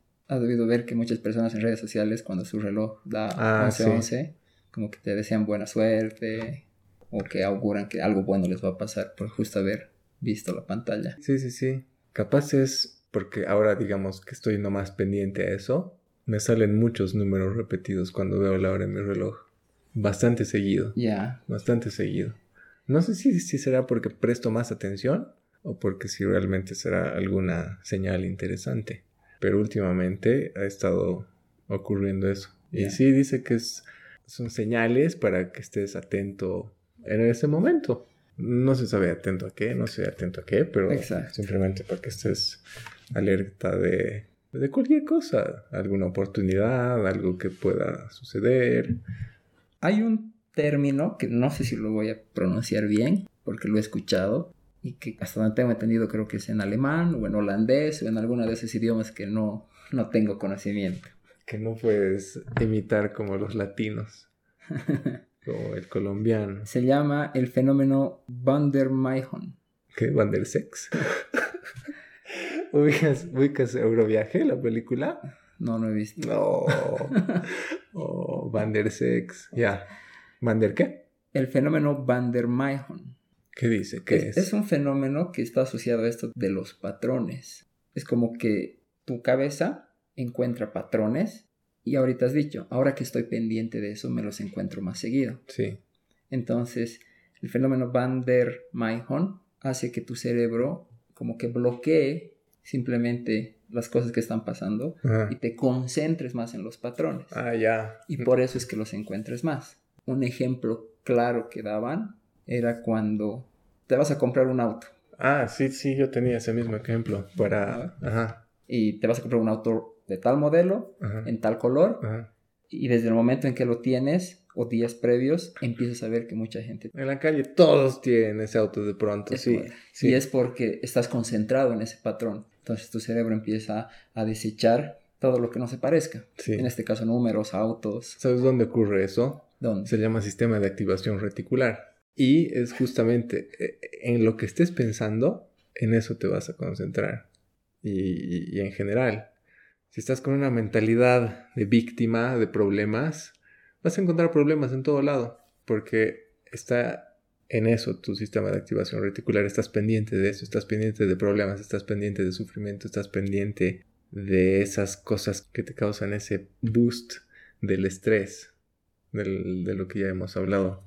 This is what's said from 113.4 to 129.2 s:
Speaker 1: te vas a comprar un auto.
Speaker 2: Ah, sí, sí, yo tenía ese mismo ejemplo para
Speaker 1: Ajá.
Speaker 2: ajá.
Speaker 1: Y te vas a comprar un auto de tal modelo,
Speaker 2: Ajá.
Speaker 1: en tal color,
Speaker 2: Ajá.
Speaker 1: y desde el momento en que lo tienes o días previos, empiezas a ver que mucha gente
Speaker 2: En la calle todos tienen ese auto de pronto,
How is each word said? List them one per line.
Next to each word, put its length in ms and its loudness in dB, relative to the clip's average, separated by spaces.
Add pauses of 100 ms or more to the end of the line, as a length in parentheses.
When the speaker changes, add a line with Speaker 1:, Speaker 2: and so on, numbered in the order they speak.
Speaker 1:
te 80 4
vas 160 4
a 60 0
comprar 300 2
un 120 0
auto. 280 -2 (300)
Speaker 2:
Ah, 300 2
sí, 220 0
sí, 260 -2
yo 140 2
tenía 280 2
ese 160 -2
mismo 220 -2
ejemplo 520 -4 (100)
para 380 2
Speaker 1:
Ajá. 260 -10
Speaker 2:
ajá. 460 -2 (200)
Speaker 1:
Y 320 0
te 80 2
vas 120 2
a 20 -8
comprar 200 0
un 80 2
auto 580 -2
de 100 -4
tal 200 2
modelo, 640 2
Speaker 2:
Ajá. 240 -6
Speaker 1:
en 160 -4
tal 160 0
color, 460 2
Speaker 2:
Ajá. 300 -6 (360)
Speaker 1:
y 180 -6
desde 200 4
el 80 4
momento 320 4
en 80 0
que 100 0
lo 140 0
tienes 640 0 (100)
o 120 -2
días 280 0
previos, 680 2
empiezas 420 -2
a 60 -4
ver 180 -2
que 80 -8
mucha 260 -6
gente 320 -12
Speaker 2:
En 140 -6
la 120 -2
calle 240 2
todos 580 8
tienen 400 4
ese 180 -2
auto 260 0
de 80 0
pronto, 400 -2